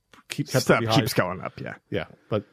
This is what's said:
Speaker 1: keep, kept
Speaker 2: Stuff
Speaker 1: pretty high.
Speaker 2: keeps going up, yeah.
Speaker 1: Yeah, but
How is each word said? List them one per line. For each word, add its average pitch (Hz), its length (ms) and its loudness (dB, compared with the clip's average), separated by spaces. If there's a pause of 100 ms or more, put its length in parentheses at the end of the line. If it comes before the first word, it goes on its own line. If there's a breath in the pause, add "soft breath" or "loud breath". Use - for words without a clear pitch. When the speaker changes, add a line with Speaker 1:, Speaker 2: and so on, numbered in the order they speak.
(300)
Speaker 1:
keep, - 180 -4
kept 127 160 2
Speaker 2:
Stuff 151 140 4
Speaker 1:
pretty 113 160 0
high. 113 80 6
Speaker 2:
keeps 110 120 -2
going 92 280 0
up, - 180 -10
yeah. - 160 -10 (140)
Speaker 1:
Yeah, 87 160 -4 (240)
but 107 240 -2